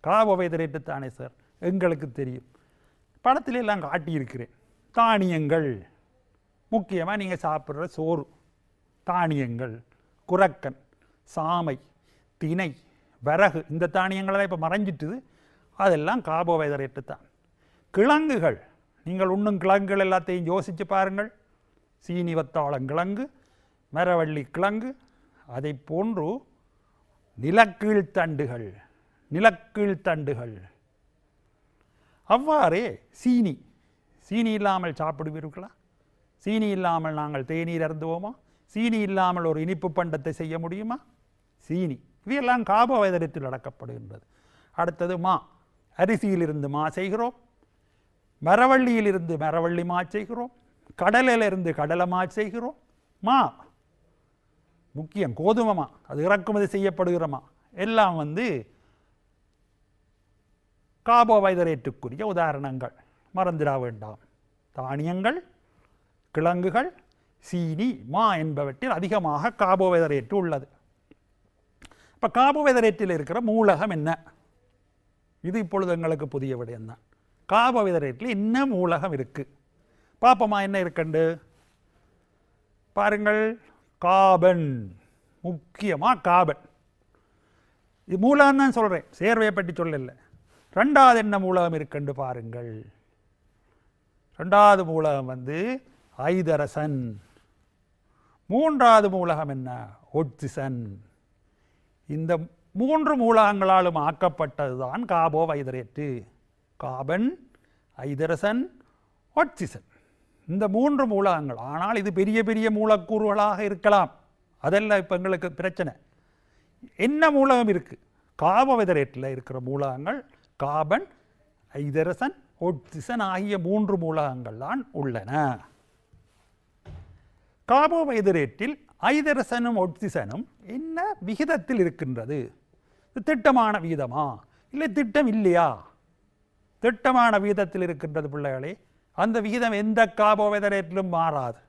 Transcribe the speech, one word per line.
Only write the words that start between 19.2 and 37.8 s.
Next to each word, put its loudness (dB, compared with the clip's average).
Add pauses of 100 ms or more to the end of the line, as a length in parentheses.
உண்ணும் 0
கிழங்குகள் 2
எல்லாத்தையும் -2
யோசிச்சு -4
பாருங்கள். -2 (760)
சீனி -4
வத்தாளம் -4
கிழங்கு, -4 (680)
மரவள்ளி 0 (120)
கிழங்கு, -2 (580)
அதை -8 (160)
போன்று -4 (1080)
நிலக்கீழ்த்தண்டுகள், 0 (640)
நிலக்கீழ்த்தண்டுகள். -2 (1700)
அவ்வாறே 4 (380)
சீனி, 2 (760)
சீனி -2
இல்லாமல் -2
சாப்பிடுவீர்களா? -10 (720)
சீனி 0
இல்லாமல் -2
நாங்கள் -6
தேநீர் -4